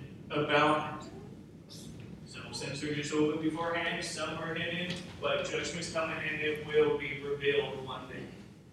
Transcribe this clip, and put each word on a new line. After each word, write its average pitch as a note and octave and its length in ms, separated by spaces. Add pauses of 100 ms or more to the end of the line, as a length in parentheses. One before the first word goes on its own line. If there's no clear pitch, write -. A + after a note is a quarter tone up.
(300)
about D3+ 720
it. - 720 (540)
Some - 260
sins C#3+ 300
are D3 100
just D3 180
open D3+ 300
beforehand, E3+ 640
some D#3 320
are D#3+ 160
hidden, E3+ 420 (240)
but - 300
judgment's - 420
coming D#3+ 260
and D#3 220
it D3+ 280
will D3 320
be C#3+ 240
revealed C#3+ 600
one - 240
day. - 180 (460)